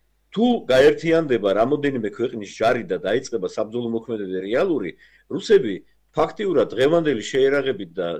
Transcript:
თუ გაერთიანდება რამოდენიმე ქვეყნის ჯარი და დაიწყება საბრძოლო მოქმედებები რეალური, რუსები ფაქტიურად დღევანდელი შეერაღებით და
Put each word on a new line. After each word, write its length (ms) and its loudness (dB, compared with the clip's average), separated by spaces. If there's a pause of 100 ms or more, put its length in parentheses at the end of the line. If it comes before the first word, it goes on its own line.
(340)
თუ 120 2 (160)
გაერთიანდება 920 4
რამოდენიმე 560 0
ქვეყნის 400 -6
ჯარი 340 0
და 140 -4
დაიწყება 500 -4
საბრძოლო 420 -6
მოქმედებები 520 -6
რეალური, 480 -2 (400)
რუსები 440 2 (420)
ფაქტიურად 520 0
დღევანდელი 540 2
შეერაღებით 720 0
და 160 -4 (120)